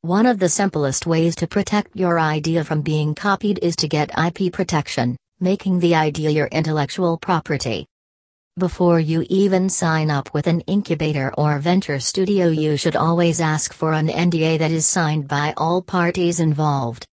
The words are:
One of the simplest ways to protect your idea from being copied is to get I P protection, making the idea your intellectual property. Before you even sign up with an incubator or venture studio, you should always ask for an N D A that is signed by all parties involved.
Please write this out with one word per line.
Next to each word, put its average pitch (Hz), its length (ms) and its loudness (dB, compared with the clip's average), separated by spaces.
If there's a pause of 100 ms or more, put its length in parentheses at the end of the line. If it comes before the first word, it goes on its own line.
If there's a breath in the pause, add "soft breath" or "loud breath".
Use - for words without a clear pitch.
One 190 240 2
of 240 120 2
the 180 120 2
simplest 151 560 0
ways 165 300 2
to 170 100 -2
protect - 500 -2
your 175 240 2
idea 156 440 0
from 151 180 -2
being 151 320 0
copied 202 480 -2
is 170 140 0
to 151 120 -2
get 151 300 -2
I 170 100 2
P 175 220 -2
protection, 143 680 -2 (240)
making 185 400 0
the 170 140 4
idea 156 340 0
your 151 200 2
intellectual 160 680 -2
property. 139 720 -2 (720)
Before 175 420 2
you 160 300 0
even 190 400 2
sign 160 400 0
up 139 240 -4
with 147 120 0
an 165 160 2
incubator 151 760 -2
or 147 200 2
venture 160 400 0
studio, 185 500 0
you 156 280 2
should 151 180 -2
always 170 460 2
ask 156 320 0
for 160 220 -2
an 156 160 0
N 175 180 0
D 165 160 0
A 160 140 2
that 160 120 0
is 160 160 0
signed 151 420 0
by 147 280 -2
all 170 240 0
parties 175 600 0
involved. 143 680 0 (100)